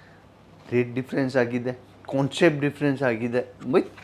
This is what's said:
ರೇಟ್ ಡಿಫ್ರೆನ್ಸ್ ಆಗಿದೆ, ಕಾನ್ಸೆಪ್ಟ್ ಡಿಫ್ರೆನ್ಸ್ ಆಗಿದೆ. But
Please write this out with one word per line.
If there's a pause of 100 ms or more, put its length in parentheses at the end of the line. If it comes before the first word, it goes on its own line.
(720)
ರೇಟ್
ಡಿಫ್ರೆನ್ಸ್
ಆಗಿದೆ, (400)
ಕಾನ್ಸೆಪ್ಟ್
ಡಿಫ್ರೆನ್ಸ್
ಆಗಿದೆ. (120)
But (180)